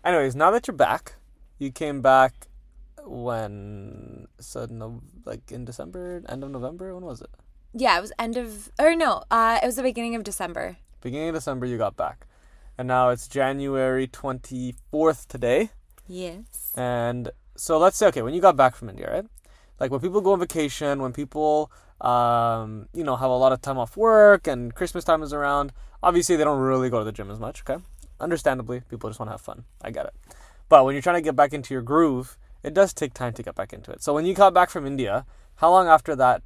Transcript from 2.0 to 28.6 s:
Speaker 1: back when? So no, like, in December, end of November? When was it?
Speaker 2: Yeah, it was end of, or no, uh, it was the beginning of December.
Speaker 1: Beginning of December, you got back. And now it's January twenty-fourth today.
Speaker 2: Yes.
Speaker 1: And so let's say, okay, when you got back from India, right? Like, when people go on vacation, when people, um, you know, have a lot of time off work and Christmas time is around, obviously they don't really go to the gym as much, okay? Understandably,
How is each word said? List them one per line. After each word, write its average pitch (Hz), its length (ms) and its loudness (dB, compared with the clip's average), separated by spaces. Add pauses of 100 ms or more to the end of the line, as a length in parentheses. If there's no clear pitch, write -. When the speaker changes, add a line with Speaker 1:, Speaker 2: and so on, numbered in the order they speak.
Speaker 1:
back 131 320 6 (920)
when? 104 1000 -10 (120)
So 117 320 -12
no, 117 320 -14 (220)
like, 113 260 -16
in 123 140 -14
December, 180 640 -14
end 135 160 -12
of 139 60 -14
November? 170 440 -12
When 180 100 -16
was 143 160 -14
it? - 100 -20 (420)
Speaker 2:
Yeah, 226 260 2
it - 20 -2
was 208 180 -14
end 233 180 -6
of, 220 420 -12
or 320 160 6
no, 294 360 0
uh, 226 320 2
it 240 40 0
was 247 100 -4
the 262 60 -6
beginning 233 320 -4
of 226 100 -8
December. 175 520 -8 (240)
Speaker 1:
Beginning 147 300 -6
of 160 40 -6
December, 131 320 -6
you 123 120 -4
got 104 180 -2
back. - 300 -8 (520)
And 127 100 -8
now 127 220 4
it's 120 180 -6
January 135 760 -2
twenty-fourth 131 1200 -4
today. 135 420 0 (380)
Speaker 2:
Yes. 180 680 -12
Speaker 1:
And 123 540 -4 (260)
so 160 220 -2
let's 185 180 4
say, 214 120 2
okay, 131 140 0
when 131 120 -4
you 180 60 -2
got 175 160 8
back 127 180 6
from 117 140 -16
India, - 220 -12
right? 196 140 -4 (560)
Like, 135 100 -2
when 135 100 -4
people 185 200 0
go 190 120 4
on 185 80 4
vacation, 147 600 -4
when 127 100 -6
people, 151 580 -2 (300)
um, 117 920 0
you 165 120 -8
know, 131 120 -2
have 131 140 0
a 127 60 2
lot 131 160 6
of 123 100 -2
time 135 160 -6
off 117 180 -6
work 208 500 8
and 123 280 -6
Christmas 175 300 -6
time 160 180 2
is 143 100 -8
around, 143 400 -2 (300)
obviously 175 340 2
they 151 80 2
don't 147 160 2
really 131 300 0
go 120 80 -2
to 107 60 -2
the 110 80 -6
gym 101 180 -12
as 110 100 -12
much, 113 280 -12
okay? 151 140 -6 (380)
Understandably, 131 680 -2